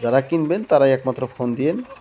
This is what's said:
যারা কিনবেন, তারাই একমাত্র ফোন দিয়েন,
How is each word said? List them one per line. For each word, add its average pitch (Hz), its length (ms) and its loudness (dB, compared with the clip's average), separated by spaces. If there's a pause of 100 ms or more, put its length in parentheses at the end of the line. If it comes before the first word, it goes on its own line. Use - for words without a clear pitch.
যারা 120 200 2
কিনবেন, 165 420 -2
তারাই 139 280 4
একমাত্র 131 360 -2
ফোন 123 280 -6
দিয়েন, 151 220 -2 (240)